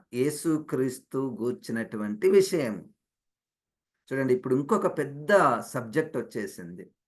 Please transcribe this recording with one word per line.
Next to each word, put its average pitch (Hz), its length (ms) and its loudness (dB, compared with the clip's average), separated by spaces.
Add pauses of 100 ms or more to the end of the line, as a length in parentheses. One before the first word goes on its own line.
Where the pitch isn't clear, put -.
(140)
యేసుక్రీస్తు 135 1300 -2
గూర్చినటువంటి 113 880 -2
విషయం." 151 640 2 (1200)
చూడండి, 131 200 2
ఇప్పుడు 127 220 2
ఇంకొక 180 420 0
పెద్ద 147 640 2
సబ్జెక్ట్ 127 580 -4
వచ్చేసింది. 95 760 -10 (160)